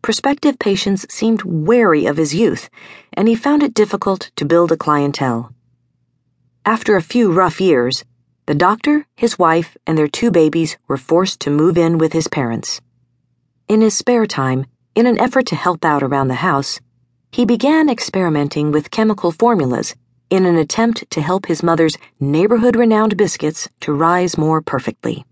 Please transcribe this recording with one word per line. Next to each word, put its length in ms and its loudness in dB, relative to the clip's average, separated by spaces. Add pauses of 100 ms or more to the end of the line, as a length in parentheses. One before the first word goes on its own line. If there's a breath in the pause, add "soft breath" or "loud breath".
Prospective 560 -2
patients 500 -2
seemed 360 -2
wary 600 2
of 140 0
his 160 -2
youth, 340 0 (460 loud breath)
and 120 0
he 80 4
found 280 2
it 100 0
difficult 640 -2
to 80 -4
build 260 4
a 60 2
clientele. 760 -2 (1160)
After 280 0
a 80 2
few 300 0
rough 260 0
years, 460 0 (400)
the 100 -2
doctor, 520 0 (100)
his 220 -2
wife, 480 0
and 100 -2
their 100 2
two 240 -2
babies 460 2 (120)
were 100 -2
forced 420 0
to 100 -4
move 280 2
in 180 2
with 160 0
his 160 -2
parents. 540 -6 (840)
In 140 2
his 160 2
spare 300 0
time, 400 -4 (280)
in 120 2
an 120 2
effort 280 0
to 100 -4
help 300 -2
out 160 2
around 260 0
the 60 -2
house, 460 -2 (520)
he 140 0
began 420 2
experimenting 840 -2
with 180 -2
chemical 420 0
formulas 600 0 (340)
in 160 2
an 120 2
attempt 560 -2
to 100 -4
help 240 -4
his 160 -4
mother's 340 0 (240 soft breath)
neighborhood-renowned 960 2
biscuits 540 -4 (100)
to 140 -4
rise 420 0
more 240 0
perfectly. 720 -8